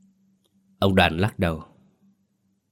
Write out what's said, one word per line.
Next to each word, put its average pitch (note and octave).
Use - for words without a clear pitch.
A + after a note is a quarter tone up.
Ông G2
Đoàn F2
lắc G2+
đầu. E2